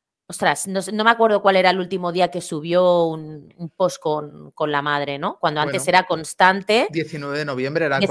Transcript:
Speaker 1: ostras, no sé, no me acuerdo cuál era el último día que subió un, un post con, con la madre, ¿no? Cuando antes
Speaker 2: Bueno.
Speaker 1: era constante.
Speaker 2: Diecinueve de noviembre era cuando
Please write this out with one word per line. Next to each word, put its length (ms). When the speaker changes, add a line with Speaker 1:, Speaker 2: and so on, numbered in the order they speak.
Speaker 1:
ostras, 340
no 140
sé, 120
no 120
me 60
acuerdo 320
cuál 140
era 120
el 100
último 320
día 200
que 100
subió 640
un, 540
un 100
post 320
con, 520
con 200
la 80
madre, 380
¿no? 200
Cuando 220
antes 220
Speaker 2:
Bueno. 60
Speaker 1:
era 160
constante. 840
Speaker 2:
Diecinueve 500
de 40
noviembre 400
era 140
cuando 120